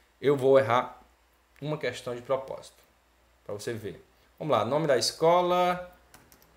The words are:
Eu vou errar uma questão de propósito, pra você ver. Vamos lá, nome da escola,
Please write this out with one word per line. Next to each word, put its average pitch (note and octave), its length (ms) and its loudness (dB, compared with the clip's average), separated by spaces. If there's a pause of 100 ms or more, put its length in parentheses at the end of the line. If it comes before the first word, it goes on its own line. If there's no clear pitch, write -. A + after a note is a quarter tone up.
(200)
Eu C#3 160 2
vou C3+ 220 6
errar A#2 440 0 (580)
uma D3+ 160 -6
questão B2 380 -8
de A#2+ 80 -14
propósito, - 600 -8 (640)
pra - 80 -10
você A2+ 220 -8
ver. G#2 280 -12 (360)
Vamos D3 180 0
lá, G#2 80 2
nome D3 220 -2
da C3+ 100 4
escola, F3+ 1000 0 (640)